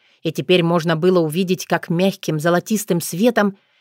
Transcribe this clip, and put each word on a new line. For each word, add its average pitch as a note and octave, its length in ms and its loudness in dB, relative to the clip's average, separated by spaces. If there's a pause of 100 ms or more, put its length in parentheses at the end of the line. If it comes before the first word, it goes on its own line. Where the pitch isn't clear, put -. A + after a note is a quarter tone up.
(220)
и E3 100 -4
теперь E3+ 320 2
можно E3+ 320 0
было F3+ 240 2
увидеть, E3+ 460 -2
как - 240 -4
мягким F3 500 -2
золотистым F3 640 -2
светом G#3 560 0 (240)